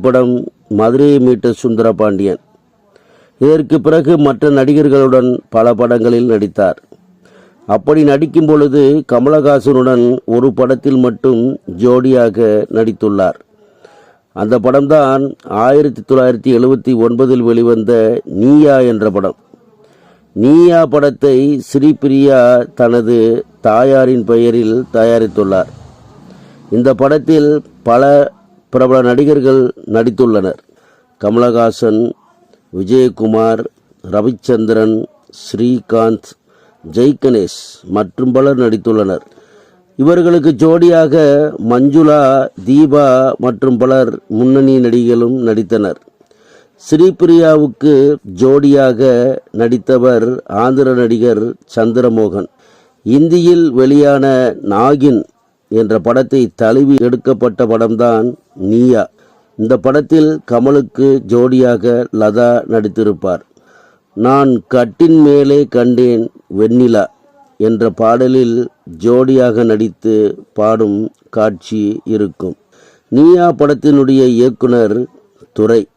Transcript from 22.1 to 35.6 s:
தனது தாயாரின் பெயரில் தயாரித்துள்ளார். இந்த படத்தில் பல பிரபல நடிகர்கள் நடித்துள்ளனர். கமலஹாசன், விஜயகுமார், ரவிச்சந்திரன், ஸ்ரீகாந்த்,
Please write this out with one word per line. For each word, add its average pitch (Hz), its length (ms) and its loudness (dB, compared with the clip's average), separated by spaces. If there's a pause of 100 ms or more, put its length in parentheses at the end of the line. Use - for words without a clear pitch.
தனது 117 400 0 (480)
தாயாரின் 127 640 2
பெயரில் 117 440 0 (200)
தயாரித்துள்ளார். 107 720 0 (1080)
இந்த 123 120 0 (140)
படத்தில் 147 480 0 (380)
பல 120 120 2 (680)
பிரபல 127 280 2 (120)
நடிகர்கள் 135 520 0 (320)
நடித்துள்ளனர். 113 640 -2 (600)
கமலஹாசன், 113 840 0 (760)
விஜயகுமார், 110 840 -2 (440)
ரவிச்சந்திரன், 110 880 -2 (480)
ஸ்ரீகாந்த், 113 880 -4 (540)